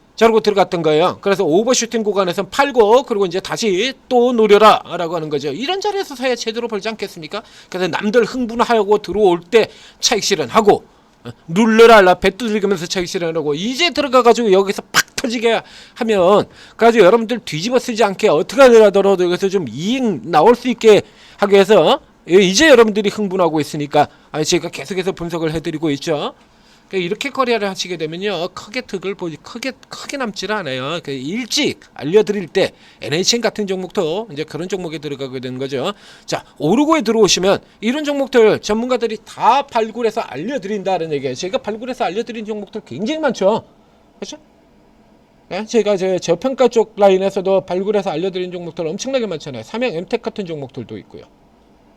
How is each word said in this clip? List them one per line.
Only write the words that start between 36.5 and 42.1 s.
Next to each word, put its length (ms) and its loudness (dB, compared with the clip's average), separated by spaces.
오르고에 440 2
들어오시면 580 2
이런 220 -4
종목들 560 2
전문가들이 640 -4
다 440 0
발굴해서 540 -2
알려드린다는 920 -6
얘기예요. 240 -4
제가 220 -6
발굴해서 480 -6
알려드린 380 -6